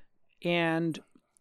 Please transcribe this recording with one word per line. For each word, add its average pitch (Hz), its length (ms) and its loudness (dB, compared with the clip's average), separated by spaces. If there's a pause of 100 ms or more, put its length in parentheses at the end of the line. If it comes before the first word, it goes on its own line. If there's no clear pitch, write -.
(460)
And 165 520 0 (420)